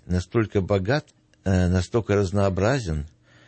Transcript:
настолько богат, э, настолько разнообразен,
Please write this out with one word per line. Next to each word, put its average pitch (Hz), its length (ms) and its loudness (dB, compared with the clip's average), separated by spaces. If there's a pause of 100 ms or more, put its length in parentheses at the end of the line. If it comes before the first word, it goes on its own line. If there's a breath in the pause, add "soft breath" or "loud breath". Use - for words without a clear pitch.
настолько 90 560 0
богат, 98 460 -2 (360)
э, 92 240 2
настолько 92 480 0
разнообразен, 98 920 0 (400 soft breath)